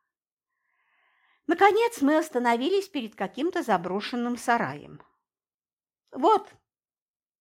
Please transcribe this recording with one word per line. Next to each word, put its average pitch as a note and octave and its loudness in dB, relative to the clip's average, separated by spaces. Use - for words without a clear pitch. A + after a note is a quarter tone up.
Наконец G4+ 4
мы C4+ 4
остановились B3+ 0
перед A3+ -8
каким-то C#4+ -4
заброшенным G#3 -4
сараем. D3+ -4
"Вот", F4+ 2